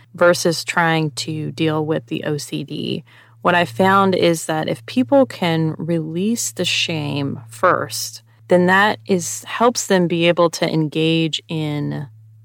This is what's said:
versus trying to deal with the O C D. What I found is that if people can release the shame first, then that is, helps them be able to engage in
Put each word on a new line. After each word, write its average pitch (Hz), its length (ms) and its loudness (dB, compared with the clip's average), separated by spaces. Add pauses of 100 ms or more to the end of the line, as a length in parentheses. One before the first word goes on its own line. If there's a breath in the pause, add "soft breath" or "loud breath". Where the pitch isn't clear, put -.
(140 soft breath)
versus 175 500 2
trying 160 480 0
to 156 400 -6
deal 156 320 0
with 156 220 -4
the - 180 -6
O 151 120 -4
C 151 280 -8
D. - 400 -8 (380 soft breath)
What 175 120 2
I 175 100 2
found 190 500 4
is 170 320 2
that 156 220 -2
if - 180 -6
people 262 400 2
can 160 520 -2
release 170 760 -4
the 180 120 -6
shame 147 840 -4
first, - 720 -2 (260 soft breath)
then 180 180 4
that 196 400 4
is, - 380 -4
helps - 420 0
them 180 220 4
be 170 180 0
able 170 240 4
to - 180 -2
engage 160 800 0
in 147 600 -6 (360)